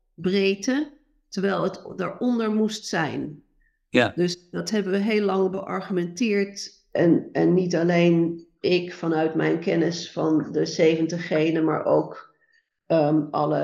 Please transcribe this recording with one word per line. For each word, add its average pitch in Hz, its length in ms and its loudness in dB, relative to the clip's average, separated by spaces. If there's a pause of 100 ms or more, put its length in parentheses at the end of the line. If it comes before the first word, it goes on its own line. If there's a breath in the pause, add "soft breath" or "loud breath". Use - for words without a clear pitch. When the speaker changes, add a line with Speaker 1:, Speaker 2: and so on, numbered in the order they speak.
(140)
Speaker 1:
breedte, 196 800 0 (380)
terwijl 185 340 -2
het 185 200 -6 (120)
daaronder 226 560 -2
moest 214 340 -2
zijn. 143 580 -6 (460)
Speaker 2:
Ja. 120 260 2
Speaker 1:
Dus 175 340 -4
dat 170 200 -8
hebben 196 220 -2
we 196 60 0
heel 214 280 0
lang 190 260 0
beargumenteerd. 190 1160 -4 (220)
En, - 400 4
en 165 220 2
niet 180 220 2
alleen 170 720 2 (120)
ik 175 340 0
vanuit 160 420 -2
mijn 160 240 0
kennis 170 520 -2
van 156 400 0
de 156 140 0
zeventig 165 600 0
genen, 160 380 0
maar 156 200 -2
ook, - 500 0 (500)
ehm, 156 360 2 (100)
alle, 151 320 0